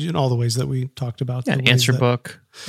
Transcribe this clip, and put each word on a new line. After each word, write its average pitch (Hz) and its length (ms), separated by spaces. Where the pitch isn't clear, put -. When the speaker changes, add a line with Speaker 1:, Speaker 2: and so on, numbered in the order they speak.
Speaker 1:
in 165 60
all 135 140
the 123 60
ways 117 200
that 131 120
we 131 220
talked 123 320
about, 127 240
Speaker 2:
Yeah, 170 100
Speaker 1:
the 135 40
Speaker 2:
an 127 60
Speaker 1:
ways 120 80
Speaker 2:
answer 123 200
Speaker 1:
that 131 60
Speaker 2:
book 123 400